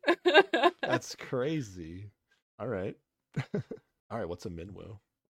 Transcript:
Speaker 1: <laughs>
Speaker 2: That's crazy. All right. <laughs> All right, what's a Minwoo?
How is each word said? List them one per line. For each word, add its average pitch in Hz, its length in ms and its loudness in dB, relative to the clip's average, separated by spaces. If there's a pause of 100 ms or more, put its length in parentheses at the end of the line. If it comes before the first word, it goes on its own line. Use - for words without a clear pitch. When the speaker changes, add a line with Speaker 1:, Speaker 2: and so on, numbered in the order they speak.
Speaker 1:
<laughs> 349 800 4
Speaker 2:
That's - 300 0
crazy. 104 960 -4 (480)
All 104 80 -6
right. 104 280 -4 (400)
<laughs> - 180 -6 (560)
All 107 80 -6
right, 104 100 -4
what's 87 180 -8
a 110 40 -6
Minwoo? 87 500 -12 (340)